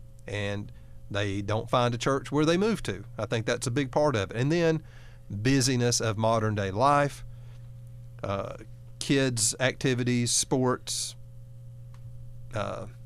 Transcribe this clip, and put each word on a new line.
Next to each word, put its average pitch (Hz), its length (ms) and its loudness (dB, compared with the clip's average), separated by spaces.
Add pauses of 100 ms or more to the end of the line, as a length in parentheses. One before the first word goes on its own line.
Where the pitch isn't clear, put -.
(300)
and 101 420 -2 (400)
they 101 320 0
don't 110 260 -2
find 120 240 4
a 120 60 -4
church 127 320 0
where 147 140 4
they 165 120 6
moved 202 280 2
to. 95 200 -4 (140)
I 110 80 -2
think 113 200 0
that's 117 200 0
a 123 60 0
big 139 180 0
part 147 240 4
of 98 160 0
it. 107 60 -6
And 139 160 2
then 165 320 4 (440)
busyness 120 720 4
of 113 160 0
modern 110 380 4
day 98 160 0
life, 143 540 4 (1000)
uh, 98 320 -2 (460)
kids' 131 580 4
activities, 123 720 2
sports, - 840 0 (1400)
uh, 101 320 -4 (200)